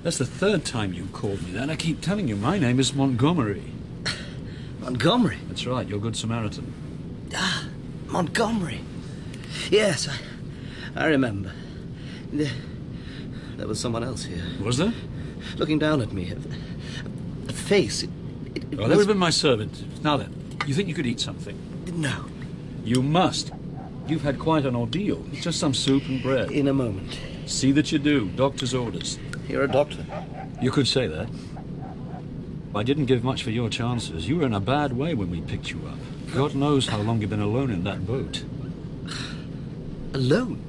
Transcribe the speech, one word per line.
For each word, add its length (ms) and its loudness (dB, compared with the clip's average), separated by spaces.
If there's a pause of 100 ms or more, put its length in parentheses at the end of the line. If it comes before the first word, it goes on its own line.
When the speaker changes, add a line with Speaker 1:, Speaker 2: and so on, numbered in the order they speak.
Speaker 1:
That's 140 0
the 80 2
third 400 2
time 280 -2
you've 200 -6
called 300 -2
me 80 -6
that. 180 -2
I 80 -2
keep 240 0
telling 260 0
you, 80 0
my 240 2
name 200 6
is 140 4
Montgomery. 720 4 (1160)
Speaker 2:
Montgomery? 560 4 (100)
Speaker 1:
That's 180 -6
right, 220 0
your 120 -2
good 160 -2
Samaritan. 580 -4 (600)
Speaker 2:
Ah, 320 0 (420)
Montgomery. 760 0 (880)
Yes, 380 4
I, 960 -6
I 20 6
remember. 460 2 (800)
There, 180 0 (1040)
there 120 -6
was 120 -2
someone 240 0
else 220 -4
here. 180 -6 (180)
Speaker 1:
Was 160 2
there? 160 4 (600)
Speaker 2:
Looking 240 2
down 220 4
at 100 -2
me. 200 -4
A, 1160 -8
a 40 -4
face. 500 2
It, 60 -4 (460)
it, 80 -4 (100)
it 0 -
Speaker 1:
Oh, 20 -4
that 140 2
Speaker 2:
was 0 -
Speaker 1:
would 80 10
have 100 8
been 100 4
my 140 6
servant. 720 2
Now 140 4
then, 160 -2 (340)
you 60 0
think 160 2
you 40 -2
could 140 0
eat 140 -2
something? 360 -6 (360)
Speaker 2:
No. 320 -2 (580)
Speaker 1:
You 180 4
must. 500 4 (560)
You've 140 0
had 160 0
quite 300 4
an 80 2
ordeal. 560 0
It's 120 -6
just 160 -2
some 140 2
soup 340 4
and 140 0
bread. 300 2
Speaker 2:
In 160 4
a 60 6
moment. 460 0 (280)
Speaker 1:
See 240 4
that 200 6
you 60 4
do. 320 4
Doctor's 460 2
orders. 420 -2 (300)
Speaker 2:
You're 160 2
a 80 2
doctor. 340 2 (560)
Speaker 1:
You 80 4
could 180 4
say 200 4
that. 200 -2 (1500)
I 80 2
didn't 220 4
give 180 6
much 200 2
for 80 -2
your 180 0
chances. 580 -2
You 100 2
were 80 4
in 80 4
a 60 4
bad 380 2
way 160 0
when 180 0
we 100 -2
picked 300 -4
you 160 -6
up. 100 -8 (380)
God 200 4
knows 320 6
how 120 0
long 220 2
you've 80 0
been 120 0
alone 300 2
in 140 0
that 200 -2
boat. 380 -2 (1700)
Speaker 2:
Alone? 560 4